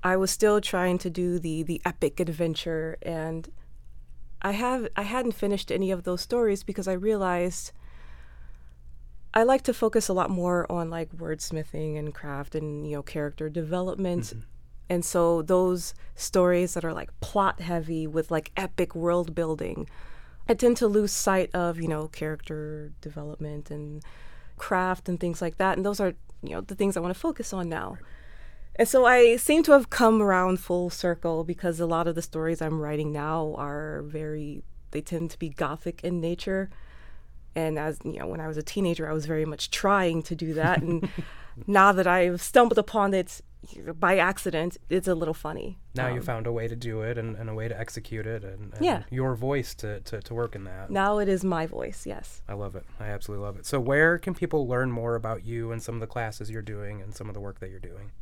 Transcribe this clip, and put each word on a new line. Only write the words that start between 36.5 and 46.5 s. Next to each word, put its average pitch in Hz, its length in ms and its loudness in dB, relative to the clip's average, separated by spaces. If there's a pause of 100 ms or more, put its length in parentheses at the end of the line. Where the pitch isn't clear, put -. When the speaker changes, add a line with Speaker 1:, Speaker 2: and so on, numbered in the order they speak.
Speaker 1:
And 160 240 0
as, 151 260 -4
you - 140 -6
know, 82 100 -6
when 165 120 -6
I 156 60 -6
was 156 100 -6
a 151 60 -4
teenager, 170 480 -2
I - 20 -2
was 156 140 -2
very 156 180 0
much 151 260 -6
trying 185 520 2
to 165 120 -6
do 160 200 -4
that. 160 260 4
And 170 280 -2 (300)
Speaker 2:
<laughs> - 280 -12
Speaker 1:
now 202 260 8
that 185 140 4
I've 175 340 4
stumbled 233 380 8
upon 202 340 4
it 185 300 -2 (520)
by 180 240 4
accident, 170 580 2 (120)
it's 185 180 2
a 185 80 4
little 160 200 0
funny. - 440 -8 (160)
Speaker 2:
Now 127 140 0
you 123 120 -2
Speaker 1:
Um, - 20 -6
Speaker 2:
found 117 240 -4
a 120 60 -2